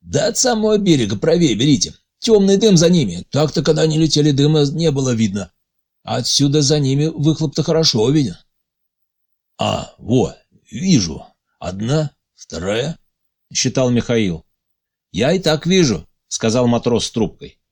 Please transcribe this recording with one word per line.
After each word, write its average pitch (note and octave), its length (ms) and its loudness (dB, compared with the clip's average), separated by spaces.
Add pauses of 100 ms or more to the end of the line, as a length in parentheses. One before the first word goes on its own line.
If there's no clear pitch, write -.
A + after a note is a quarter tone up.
«Да - 280 -2
от - 80 -6
самого G#3+ 420 0
берега C3+ 380 2
правее D#3+ 380 2
берите. B2+ 400 0 (240)
Темный G3 400 4
дым G3+ 180 4
за E3 140 4
ними. C3+ 400 0
Так-то, D3+ 320 -2
когда D#3 200 2
они D#3 160 0
летели, D3+ 320 2
дыма D3 360 2
не D#3+ 240 -2
было C3 240 -2
видно. G#2 380 -2 (520)
Отсюда C#3 580 0
за D3 160 0
ними C#3 280 0
выхлоп-то D#3 560 -2
хорошо D3+ 480 0
виден». C#3 260 0 (1200)
«А, - 400 -4
во, A2+ 380 -2 (340)
вижу. C#3 560 -2 (320)
Одна, A#2 520 -4 (240)
вторая», A2 640 -8 (540)
считал B2+ 380 0
Михаил. A2 540 -2 (720)
«Я B2+ 180 0
и F#3+ 60 0
так D#3+ 280 -2
вижу», D#3 420 2 (200)
сказал A#2+ 380 0
матрос A#2+ 400 0
с - 40 -8
трубкой. - 500 -6 (120)